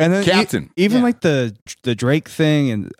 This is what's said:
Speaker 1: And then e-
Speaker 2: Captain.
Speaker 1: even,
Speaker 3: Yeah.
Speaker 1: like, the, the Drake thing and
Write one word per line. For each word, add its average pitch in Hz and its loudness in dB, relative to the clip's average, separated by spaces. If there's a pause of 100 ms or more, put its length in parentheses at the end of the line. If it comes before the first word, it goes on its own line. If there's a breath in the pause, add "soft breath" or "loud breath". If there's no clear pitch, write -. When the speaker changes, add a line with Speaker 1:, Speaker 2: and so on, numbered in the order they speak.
Speaker 1:
And 165 4
then 196 0
e- - 0
Speaker 2:
Captain. 185 0
Speaker 1:
even, 202 2
Speaker 3:
Yeah. 247 2
Speaker 1:
like, 240 -2
the, 127 -2 (280)
the 123 0
Drake 131 -2
thing 151 0
and 107 -6